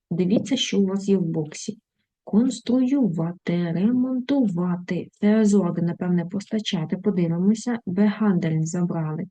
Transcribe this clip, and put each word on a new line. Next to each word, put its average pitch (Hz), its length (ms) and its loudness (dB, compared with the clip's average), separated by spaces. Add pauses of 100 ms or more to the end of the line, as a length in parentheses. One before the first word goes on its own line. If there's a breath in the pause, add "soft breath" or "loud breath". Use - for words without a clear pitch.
(100)
Дивіться, 185 460 0
що - 240 0
у 196 60 4
вас 196 220 -2
є 196 80 4
в 180 60 2
боксі. 165 560 -6 (460)
Конструювати, 202 1500 0
ремонтувати, 208 1400 0 (140)
versorgen, 202 600 4
напевне, 175 420 0
постачати, 196 720 -4
подивимося, 190 880 0
behandeln, 180 760 2
забрали, 165 680 -4